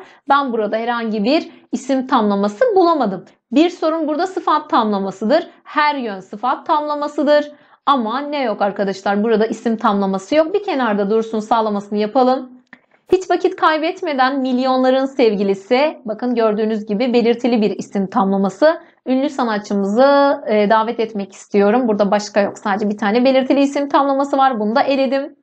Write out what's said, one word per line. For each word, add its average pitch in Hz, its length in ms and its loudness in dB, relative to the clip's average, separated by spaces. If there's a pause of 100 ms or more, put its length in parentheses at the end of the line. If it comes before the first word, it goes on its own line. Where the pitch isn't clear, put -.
(300)
ben 277 240 2
burada 220 240 -2
herhangi 226 460 -4
bir 311 280 0 (200)
isim 262 360 -4
tamlaması 208 580 0 (100)
bulamadım. 294 500 2 (260)
Bir 311 180 4
sorun 320 380 -2
burada 311 200 -2
sıfat 320 420 -2
tamlamasıdır. 214 760 0 (160)
Her 294 320 0
yön 220 240 -8
sıfat - 460 -6
tamlamasıdır. 294 840 0 (340)
Ama 247 340 0
ne 285 220 -6
yok 214 200 -2
arkadaşlar? 202 640 -2
Burada 226 220 2
isim 226 320 -4
tamlaması 202 580 -2
yok. 320 180 2
Bir 415 100 -2
kenarda 226 460 -2
dursun, 220 300 -2
sağlamasını 214 580 -2
yapalım. 254 520 0 (600)
Hiç 370 200 2
vakit 359 240 0
kaybetmeden 311 840 0
milyonların 262 640 2
sevgilisi, 247 1000 0
bakın 247 300 -4
gördüğünüz 220 500 0
gibi 226 280 -2
belirtili 233 480 2
bir 196 160 0
isim 196 300 -4
tamlaması. 196 720 0 (260)
Ünlü 262 240 0
sanatçımızı, 240 1160 2
e, 208 220 2
davet 220 300 0
etmek 208 340 -6
istiyorum. 208 540 2
Burada 202 240 2
başka 208 300 0
yok. 196 160 -2
Sadece 208 320 -2
bir 208 80 -4
tane 226 280 0
belirtili 262 340 2
isim 277 300 0
tamlaması 277 480 0
var. 262 220 2
Bunu 214 160 -2
da 285 60 4
eledim. 269 600 -2